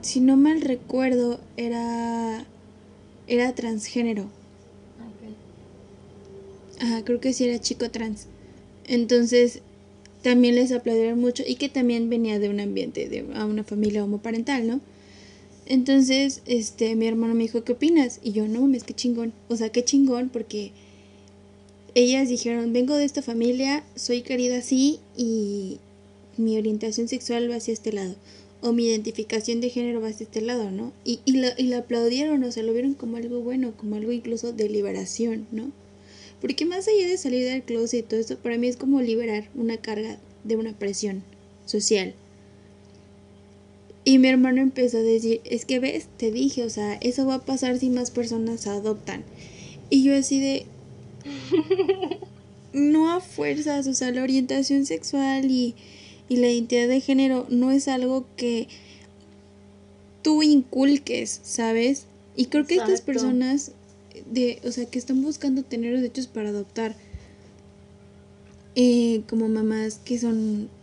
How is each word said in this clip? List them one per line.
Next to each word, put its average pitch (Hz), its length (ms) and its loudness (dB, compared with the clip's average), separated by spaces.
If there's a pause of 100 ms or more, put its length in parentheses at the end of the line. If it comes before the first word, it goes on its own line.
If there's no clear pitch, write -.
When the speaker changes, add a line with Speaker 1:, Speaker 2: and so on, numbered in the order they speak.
Speaker 1:
si - 180 -2
no 262 160 8
mal 302 240 6
recuerdo, 247 800 0 (160)
era, 233 880 -4 (840)
era 247 260 2
transgénero. 226 720 -4
Speaker 2:
Ok. - 1080 -20 (1500)
Speaker 1:
Ajá, 233 220 -2
creo 240 160 0
que 262 120 0
sí 254 120 0
era 240 160 0
chico - 300 -4
trans. 220 360 -8 (600)
Entonces, 240 760 4 (600)
también 247 340 6
les 247 160 4
aplaudieron 233 480 0
mucho 247 260 0
y 254 80 -2
que 277 140 -4
también 240 420 0
venía 226 280 0
de 202 100 0
un 202 120 -2
ambiente, 196 480 -6
de, - 160 -8 (100)
a 214 120 -6
una 214 180 -4
familia 208 400 -2
homoparental, 226 600 -4
¿no? 240 140 -2 (840)
Entonces, 269 800 4
este, 226 500 -2
mi 226 100 2
hermano 226 280 0
me 233 100 2
dijo, 226 180 -2
"¿Qué 247 100 -2
opinas?". 285 520 2
Y 220 80 -2
yo, 214 160 0
"No 226 140 0
mames, 269 200 4
qué - 120 -12
chingón". 233 380 -2 (160)
O 233 80 -2
sea, 220 140 -2
qué 247 140 0
chingón, 254 440 4
porque 208 440 -8 (1200)
ellas 254 340 4
dijeron, 233 440 -4
"Vengo 254 240 0
de 294 80 2
esta 285 180 -4
familia, 247 600 -2 (100)
soy 240 280 -4
querida 247 360 -2
así 269 400 2 (180)
y 208 640 -4 (580)
mi 226 220 0
orientación 220 500 -2
sexual 240 420 -2
va 240 60 -4
hacia 226 180 -4
este 220 180 -6
lado. 190 220 -6 (480)
O 233 100 0
mi 233 140 2
identificación 220 760 -2
de 247 100 -2
género 240 300 -2
va 220 80 -4
hacia 214 160 -10
este 220 160 -6
lado", 226 320 -4
¿no? 220 200 -8 (120)
Y, 233 200 -4
y 269 100 2
la, 254 220 2
y 262 80 0
la 247 140 0
aplaudieron, 247 680 0
o 240 80 -4
sea, 226 120 -6
lo 226 80 0
vieron 254 220 0
como 233 220 -8
algo 240 240 -6
bueno, 247 360 -4
como 208 200 -6
algo 214 160 -4
incluso 233 400 -6
de 214 160 -2
liberación, 208 840 -4
¿no? 226 180 -8 (720)
Porque - 240 -4
más 359 240 -2
allá 415 180 4
de 359 120 0
salir 254 260 0
del 254 180 -2
closet 233 380 -2
y - 80 -6
todo 220 100 0
esto, 226 200 -4
para 233 200 -4
mí 240 80 0
es 247 100 -2
como 269 260 2
liberar 226 520 -2
una 226 220 -2
carga 220 420 -8 (240)
de 220 140 -2
una 220 160 -4
presión 202 500 -6 (440)
social. 202 480 0 (1900)
Y 269 140 8
mi 262 100 8
hermano 262 340 4
empezó 247 360 2
a 226 40 2
decir, 226 420 2
"Es - 220 -6
que 262 120 0
ves, 262 280 -2 (100)
te 226 160 -2
dije, 254 320 -2
o 226 60 -4
sea, 208 320 -4
eso 254 240 0
va 269 80 0
a 254 100 -6
pasar 262 340 -2
si 254 120 0
más 247 200 -2
personas 226 560 -4
adoptan". 208 580 -6 (680)
Y 269 140 6
yo 277 120 6
así 269 240 0
de, 269 240 -2 (600)
Speaker 2:
<laughs> 349 1500 -2
Speaker 1:
No 302 400 4
a 359 80 0
fuerzas, 294 680 -2
o 269 80 -2
sea, 254 180 0
la 254 100 -2
orientación 269 640 2
sexual 269 640 0
y 247 240 0 (560)
Y 247 60 0
la 247 120 4
identidad 240 380 2
de 262 140 4
género 262 500 2
no 247 220 4
es 277 160 2
algo 254 360 0 (120)
que 233 320 -2 (1500)
tú 311 220 4
inculques, 269 960 2
¿sabes? 233 640 0 (300)
Y 247 100 0
creo 294 220 0
que 349 80 2
estas 392 240 2
Speaker 2:
Exacto. - 60 -12
Speaker 1:
personas 254 680 0 (580)
de, 240 340 0
o 247 60 -4
sea, 240 160 -6
que 247 140 -6
están 262 220 0
buscando 277 420 -2
tener 233 260 -4
los 254 120 0
derechos 247 260 -6
para 214 220 -6
adoptar, 208 440 -6 (1800)
eh, 240 520 4
como 226 200 0
mamás 220 500 -2
que 240 220 -4
son 220 480 -2 (140)